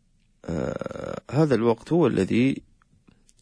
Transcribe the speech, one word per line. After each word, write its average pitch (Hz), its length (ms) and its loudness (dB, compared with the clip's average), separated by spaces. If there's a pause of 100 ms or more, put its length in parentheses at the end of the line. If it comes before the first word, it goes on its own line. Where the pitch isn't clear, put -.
(440)
آه، - 760 -8 (100)
هذا 143 240 2
الوقت 117 380 0
هو 160 140 4
الذي 107 560 2 (800)